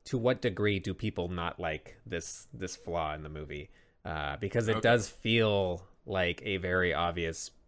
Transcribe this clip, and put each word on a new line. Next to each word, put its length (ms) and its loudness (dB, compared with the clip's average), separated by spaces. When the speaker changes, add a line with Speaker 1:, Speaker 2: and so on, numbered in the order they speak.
Speaker 1:
to 120 -2
what 240 2
degree 380 2
do 140 -4
people 340 -2
not 320 -4
like 460 -4
this, 480 -8
this 220 -8
flaw 400 -2
in 80 -10
the 60 -10
movie? 400 -10
Uh, 320 -4
because 300 0
it 100 2
Speaker 2:
Okay. 40 -2
Speaker 1:
does 280 4
feel 760 2
like 380 0
a 140 0
very 360 2
obvious 580 -2